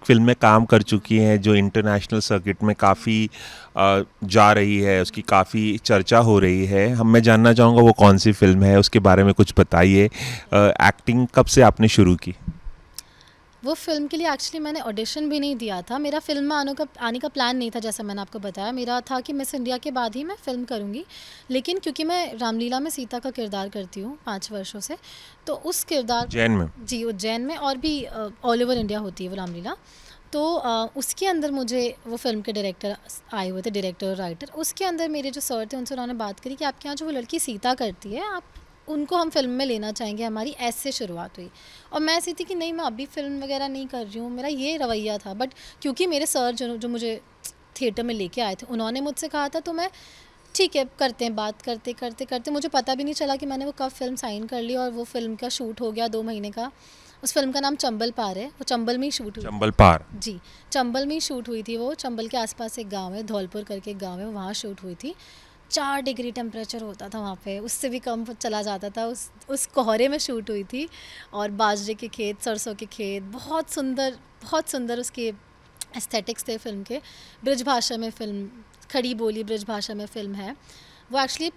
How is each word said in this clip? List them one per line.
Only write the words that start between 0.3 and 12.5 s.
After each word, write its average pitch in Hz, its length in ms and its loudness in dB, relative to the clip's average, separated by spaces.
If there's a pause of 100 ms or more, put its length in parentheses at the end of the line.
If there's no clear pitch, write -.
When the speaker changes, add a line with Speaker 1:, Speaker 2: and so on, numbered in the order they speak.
Speaker 1:
काम 110 240 8
कर 110 160 8
चुकी 107 360 2
हैं 107 240 6
जो 107 140 6
इंटरनेशनल 104 640 2
सर्किट 101 440 0
में 107 120 2
काफ़ी, 110 540 4 (480)
अ, 98 240 6 (220)
जा 104 280 8
रही 104 260 4
है, 98 240 4
उसकी 90 200 -4
काफ़ी 107 560 2
चर्चा 107 400 4
हो 113 220 8
रही 95 260 4
है। 98 240 4
हम, 117 180 2
मैं 113 160 10
जानना 113 300 8
चाहूँगा 117 280 8
वो 117 100 12
कौन 101 260 10
सी 107 140 6
फिल्म 95 320 6
है, 98 160 10
उसके 104 200 6
बारे 95 240 8
में 98 100 8
कुछ - 240 6
बताइए। 98 500 8
अ, - 500 -2 (240)
एक्टिंग 120 540 4
कब 131 100 8
से - 160 8
आपने 110 260 8
शुरू 92 280 8
की? 90 200 -4 (1300)